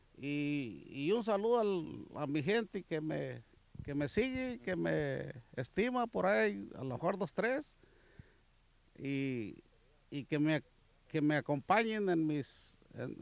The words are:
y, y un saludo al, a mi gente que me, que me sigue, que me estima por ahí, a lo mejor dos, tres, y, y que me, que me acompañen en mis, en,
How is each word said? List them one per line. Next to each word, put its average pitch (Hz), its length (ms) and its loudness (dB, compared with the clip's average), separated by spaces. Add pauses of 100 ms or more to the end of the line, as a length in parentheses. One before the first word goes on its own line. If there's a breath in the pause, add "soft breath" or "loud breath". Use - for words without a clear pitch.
(180 soft breath)
y, 143 680 -2
y 139 260 -2
un 226 120 2
saludo 220 360 4
al, 180 600 -2
a 147 40 0
mi 143 160 0
gente 202 400 0
que 160 180 -4
me, 143 420 -4 (400)
que 143 120 -6
me 143 120 0
sigue, 254 560 -2
que 185 140 -2
me 156 560 0 (240)
estima 233 500 0
por 185 200 0
ahí, 208 480 2
a 131 100 -8
lo 131 120 -4
mejor 190 200 0
dos, 185 160 -2
tres, 254 420 0 (1300 soft breath)
y, 135 520 -2 (560)
y 143 140 -6
que 151 140 0
me, 151 240 4 (460)
que 151 140 0
me 151 140 4
acompañen 196 760 2
en 160 160 4
mis, - 500 -4 (160)
en, 123 300 -6